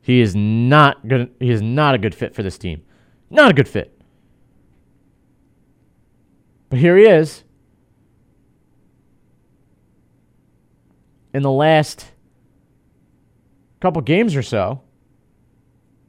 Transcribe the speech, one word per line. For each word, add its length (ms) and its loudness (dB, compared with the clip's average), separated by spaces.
He 200 2
is 160 0
not 680 0
gonna, 220 -2
he 100 -2
is 100 -2
not 340 -2
a 40 -2
good 160 -6
fit 200 -10
for 80 -10
this 160 -10
team. 240 -12
Not 220 4
a 40 2
good 140 0
fit. 240 -10
But 100 -6
here 180 2
he 80 6
is. 400 2
In 80 -6
the 80 -2
last 640 0
couple 200 -4
games 340 -2
or 80 -4
so, 380 -6